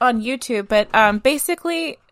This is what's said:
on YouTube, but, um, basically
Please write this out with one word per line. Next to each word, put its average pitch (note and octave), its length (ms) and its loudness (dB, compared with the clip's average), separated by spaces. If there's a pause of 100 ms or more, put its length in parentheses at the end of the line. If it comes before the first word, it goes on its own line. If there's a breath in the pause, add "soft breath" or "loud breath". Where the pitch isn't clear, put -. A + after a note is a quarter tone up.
on A#3 220 2
YouTube, A#3 460 -4
but, G#3+ 260 2
um, G#3+ 240 4
basically E4 800 -2 (140)